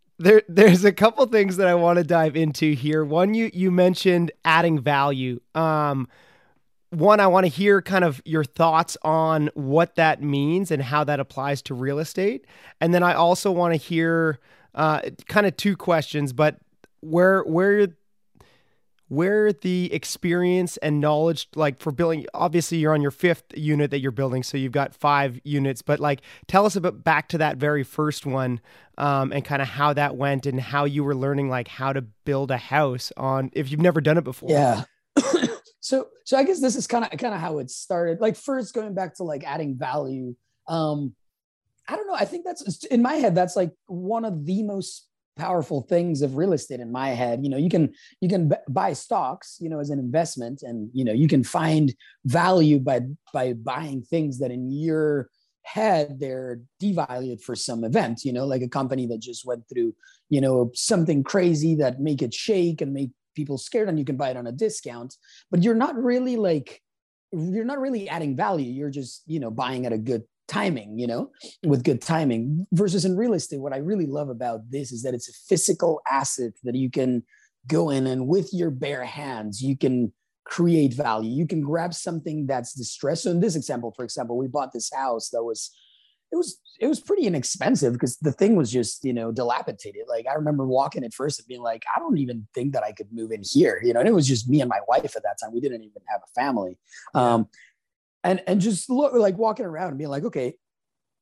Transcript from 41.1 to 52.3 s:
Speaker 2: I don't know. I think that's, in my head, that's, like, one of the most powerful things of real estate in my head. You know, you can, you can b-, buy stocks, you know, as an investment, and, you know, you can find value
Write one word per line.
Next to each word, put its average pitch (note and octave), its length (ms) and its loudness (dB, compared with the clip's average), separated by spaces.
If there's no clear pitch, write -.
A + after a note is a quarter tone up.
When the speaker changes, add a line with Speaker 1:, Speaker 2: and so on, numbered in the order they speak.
Speaker 2:
I C#4 80 -4
don't G#4+ 100 -8
know. F#4+ 80 -6
I G#3+ 100 -2
think E4+ 200 -8
that's, - 400 -10
in A#3+ 180 2
my B3+ 120 2
head, A#3+ 200 2
that's, F3+ 220 0
like, F#3 160 0
one G3 360 -4
of D#3+ 220 -6
the F#3+ 160 -2
most G3+ 460 -8
powerful D#3+ 460 -2
things F3 400 0
of C3 140 -2
real F3+ 160 2
estate C#3 260 -4
in A#2 140 -10
my C3 160 -4
head. A#2+ 340 -2
You C#3 80 -2
know, C3 60 -2
you D#3 120 2
can, E3 240 2
you F3+ 80 0
can E3+ 220 2
b-, F#3 60 4
buy F#3 240 0
stocks, D3+ 680 -6
you E3 80 -8
know, D#3 120 -6
as C#3+ 100 -6
an C#3 80 -4
investment, C3+ 640 -4
and, A#2 320 -10
you C3 100 0
know, A2 80 0
you C3+ 140 4
can C#3 160 4
find D#3 500 2
value D#3+ 520 4